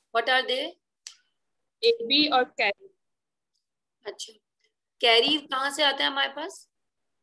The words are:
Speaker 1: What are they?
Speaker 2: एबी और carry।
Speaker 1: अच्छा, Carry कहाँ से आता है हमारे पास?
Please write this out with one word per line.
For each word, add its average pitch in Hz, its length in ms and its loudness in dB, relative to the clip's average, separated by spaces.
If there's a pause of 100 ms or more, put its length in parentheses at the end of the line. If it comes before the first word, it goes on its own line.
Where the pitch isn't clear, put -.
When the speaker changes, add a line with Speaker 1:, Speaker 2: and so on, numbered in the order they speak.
(140)
Speaker 1:
What 226 200 0
are 254 140 2
they? 254 140 -2 (1200)
Speaker 2:
एबी 233 520 2
और 254 80 4 (160)
carry। 208 300 -2 (1160)
Speaker 1:
अच्छा, - 280 -14 (680)
Carry 240 360 4
कहाँ 277 340 -4
से 294 120 -2
आता 277 200 0
है 285 60 2
हमारे 277 260 -2
पास? 330 320 -12 (560)